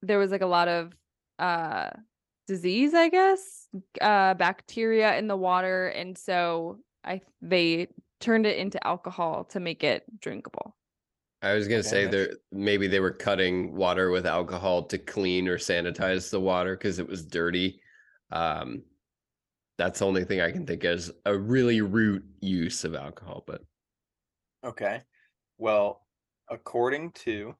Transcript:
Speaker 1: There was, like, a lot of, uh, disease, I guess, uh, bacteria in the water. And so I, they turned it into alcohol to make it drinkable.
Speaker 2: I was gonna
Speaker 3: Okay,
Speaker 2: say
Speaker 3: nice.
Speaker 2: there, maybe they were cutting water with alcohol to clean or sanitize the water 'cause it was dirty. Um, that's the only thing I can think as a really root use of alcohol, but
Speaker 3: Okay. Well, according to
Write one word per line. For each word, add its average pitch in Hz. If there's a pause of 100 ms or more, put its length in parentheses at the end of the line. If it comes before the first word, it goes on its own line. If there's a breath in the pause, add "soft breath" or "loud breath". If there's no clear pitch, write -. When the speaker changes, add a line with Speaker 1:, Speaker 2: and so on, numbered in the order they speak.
Speaker 1:
There 202
was, 196
like, 196
a 190
lot 175
of, 170 (460)
uh, 160 (580)
disease, 196
I 339
guess, 381 (340)
uh, 196
bacteria 214
in 220
the 202
water. 185
And 180
so 175 (240)
I, 185 (200)
they 170 (320)
turned 220
it 208
into 196
alcohol 175
to -
make 165
it 135 (160)
drinkable. - (680)
Speaker 2:
I 98
was 104
gonna 113
Speaker 3:
Okay, 101
Speaker 2:
say 98
Speaker 3:
nice. 92
Speaker 2:
there, 98 (220)
maybe 101
they 95
were 92
cutting 92
water 92
with 90
alcohol 87
to 101
clean 92
or 90
sanitize 87
the 101
water 92
'cause 92
it 87
was 87
dirty. 87 (500 soft breath)
Um, 78 (960)
that's 92
the 101
only 95
thing 92
I 85
can 180
think 85
as 87 (140)
a 101
really 117
root 104 (180)
use 90
of 82
alcohol, 71
but - (1000)
Speaker 3:
Okay. 113 (540)
Well, 107 (420)
according 131
to 107